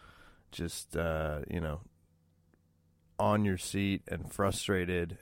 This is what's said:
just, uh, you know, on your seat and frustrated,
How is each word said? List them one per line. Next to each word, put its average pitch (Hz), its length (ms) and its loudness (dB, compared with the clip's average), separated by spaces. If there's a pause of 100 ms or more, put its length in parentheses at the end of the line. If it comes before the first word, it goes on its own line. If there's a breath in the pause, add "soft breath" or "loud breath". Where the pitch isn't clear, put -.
(520 loud breath)
just, - 440 -6
uh, 78 440 -2 (100)
you 87 100 -2
know, 80 200 -4 (1400)
on 104 260 4
your 95 140 2
seat 98 480 0
and 85 260 -6
frustrated, 90 880 0